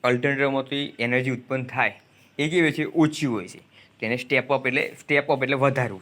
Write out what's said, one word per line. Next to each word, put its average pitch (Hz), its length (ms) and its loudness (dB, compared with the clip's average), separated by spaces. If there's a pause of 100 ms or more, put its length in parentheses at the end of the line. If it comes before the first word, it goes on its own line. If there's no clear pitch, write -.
ઓલ્ટરનેટરમાંથી 135 960 0
એનર્જી 123 320 0
ઉત્પન્ન 127 320 -6
થાય, 123 380 -2 (380)
એ 147 100 0
કેવી 175 120 2
હોય 156 100 4
છે? 156 120 -2
ઓછી 151 420 2
હોય 104 220 -2
છે. - 120 -18 (400)
તેને 113 180 -2
સ્ટેપ 131 360 0
અપ 131 140 0
એટલે, 131 320 -2
સ્ટેપ 143 320 0
અપ 135 120 2
એટલે 135 120 0
વધારવું, 127 460 0